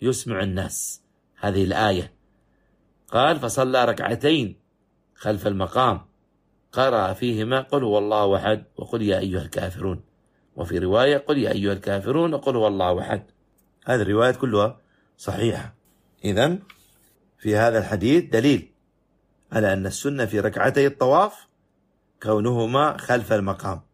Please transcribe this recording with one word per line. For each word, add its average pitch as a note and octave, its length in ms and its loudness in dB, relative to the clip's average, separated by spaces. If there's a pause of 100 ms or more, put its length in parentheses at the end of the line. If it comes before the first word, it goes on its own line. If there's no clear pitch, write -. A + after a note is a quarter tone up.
يسمع A#2 400 -2
الناس"، F#2 600 -6 (380)
هذه G2 240 0
الآية. F#2+ 480 0 (960)
قال: D3 320 2
"فصلى B2+ 440 0
ركعتين A#2 720 0 (580)
خلف G#2 320 -4
المقام، G#2 540 0 (720)
قرأ B2 400 2
فيهما A#2+ 480 -2
قل C3 240 -2
هو G#2 140 2
الله G#2 380 2
أحد G#2+ 280 -2 (120)
وقل - 260 -6
يا G2 160 2
أيها F#2 240 -4
الكافرون"، F2 580 -6 (560)
وفي F2+ 220 -4
رواية: A2+ 380 2
"قل C#3+ 220 0
يا A2 140 0
أيها G2+ 200 0
الكافرون A2+ 640 -2
وقل C#3 220 -2
هو A2 100 2
الله F#2 340 0
أحد". - 220 -6 (640)
هذه A#2 160 2
الروايات A2+ 340 2
كلها A2+ 440 0 (360)
صحيحة. G2+ 580 -4 (500)
إذن A#2+ 340 2 (800)
في G#2+ 180 0
هذا A2+ 220 4
الحديث A2 460 2
دليل A2+ 480 0 (800)
على G#2 200 2
أن F#2+ 140 -2
السنة C3 400 -4
في G#2 140 -2
ركعتي B2 460 2
الطواف C#3+ 640 2 (720)
كونهما A#2 760 2
خلف B2 360 -2
المقام، G2 480 -2 (140)